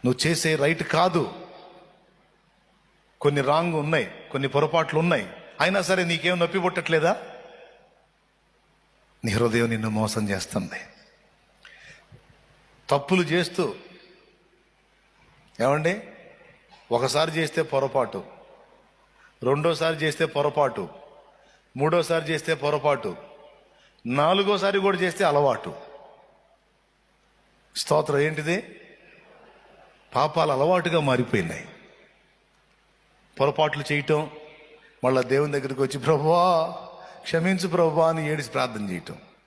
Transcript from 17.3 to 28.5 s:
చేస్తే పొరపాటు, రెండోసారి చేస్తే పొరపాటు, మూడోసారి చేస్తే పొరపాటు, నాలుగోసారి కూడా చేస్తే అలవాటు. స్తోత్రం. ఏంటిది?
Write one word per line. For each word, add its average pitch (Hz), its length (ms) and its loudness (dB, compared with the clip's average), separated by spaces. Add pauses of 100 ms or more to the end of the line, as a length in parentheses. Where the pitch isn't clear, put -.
చేస్తే 160 300 -2
పొరపాటు, 131 640 -2 (1200)
రెండోసారి 156 520 0
చేస్తే 156 300 -2
పొరపాటు, 143 640 -2 (880)
మూడోసారి 160 480 0
చేస్తే 160 280 -2
పొరపాటు, 139 600 -2 (920)
నాలుగోసారి 190 720 2
కూడా 190 180 2
చేస్తే 180 260 0
అలవాటు. 139 520 2 (2000)
స్తోత్రం. 147 440 0
ఏంటిది? 156 560 -2 (1400)